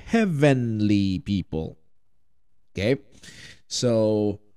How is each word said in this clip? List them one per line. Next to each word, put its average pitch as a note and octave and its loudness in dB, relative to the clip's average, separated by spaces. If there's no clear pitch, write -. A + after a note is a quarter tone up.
heavenly A#2 2
people. D#2+ -4
Okay? A2+ 0
So G#2+ 0